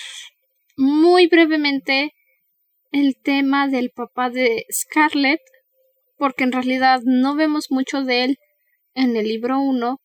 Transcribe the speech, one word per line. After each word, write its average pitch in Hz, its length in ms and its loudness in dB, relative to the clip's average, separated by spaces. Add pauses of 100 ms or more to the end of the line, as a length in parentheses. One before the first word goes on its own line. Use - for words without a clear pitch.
(760)
muy 320 520 4
brevemente 294 800 0 (800)
el 285 320 0
tema 277 460 0
del 247 260 -4
papá 247 340 -6
de 240 440 -2
Scarlett, 302 680 0 (760)
porque 277 260 -4
en 254 80 0
realidad 254 540 0
no 262 320 2
vemos 302 340 -2
mucho 269 320 -4
de 254 220 -2
él 262 120 -2 (580)
en 247 220 0
el 214 120 -2
libro 240 320 -4
uno 262 440 -2